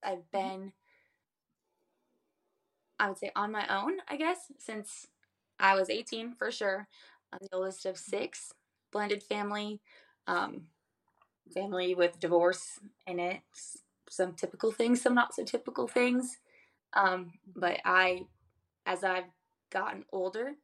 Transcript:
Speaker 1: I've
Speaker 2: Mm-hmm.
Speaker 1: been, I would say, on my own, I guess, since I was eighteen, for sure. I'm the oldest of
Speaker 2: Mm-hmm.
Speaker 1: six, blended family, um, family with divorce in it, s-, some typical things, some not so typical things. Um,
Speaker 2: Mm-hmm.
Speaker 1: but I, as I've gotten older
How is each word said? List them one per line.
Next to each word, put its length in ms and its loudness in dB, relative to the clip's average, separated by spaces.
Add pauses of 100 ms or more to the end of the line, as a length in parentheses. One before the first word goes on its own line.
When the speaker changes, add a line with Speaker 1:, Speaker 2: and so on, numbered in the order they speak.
Speaker 1:
I've 160 -2
Speaker 2:
Mm-hmm. 300 -2
Speaker 1:
been, 240 -8 (2250)
I 100 2
would 100 -6
say, 180 -6
on 160 -2
my 160 -4
own, 300 -2 (100)
I 80 -6
guess, 220 -2 (200)
since 480 -12 (520)
I 160 6
was 160 2
eighteen, 440 -4
for 160 -4
sure. 380 -2 (440)
I'm 100 -12
the 140 -8
oldest 300 -2
of 100 -4
Speaker 2:
Mm-hmm. 140 -12
Speaker 1:
six, 420 -6 (400)
blended 300 0
family, 580 -4 (460)
um, 360 -2 (920)
family 420 0
with 260 4
divorce 580 2 (280)
in 120 -4
it, 220 -2 (140)
s-, 240 -14 (300)
some 260 0
typical 380 -2
things, 300 4
some 120 6
not 200 4
so 100 -2
typical 440 -2
things. 500 2 (560)
Um, 380 2 (160)
Speaker 2:
Mm-hmm. 120 -10
Speaker 1:
but 240 2
I, 420 4 (600)
as 180 0
I've 200 2 (460)
gotten 420 -4
older 400 -2 (120)